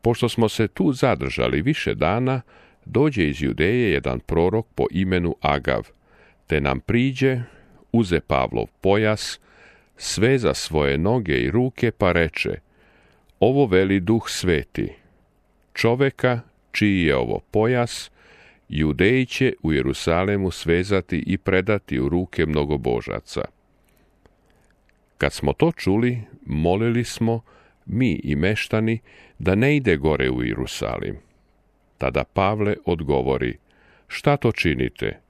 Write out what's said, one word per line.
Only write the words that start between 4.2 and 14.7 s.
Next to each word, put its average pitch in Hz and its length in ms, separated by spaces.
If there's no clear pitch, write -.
po 64 160
imenu 90 500
Agav, 69 460
te 76 140
nam 67 180
priđe, 131 640
uze 90 280
Pavlov 58 460
pojas, 107 580
sveza 113 560
svoje 73 440
noge 95 360
i 64 180
ruke, 123 400
pa 92 200
reče: 85 440
„Ovo 135 260
veli 98 340
Duh 107 300
Sveti: 71 600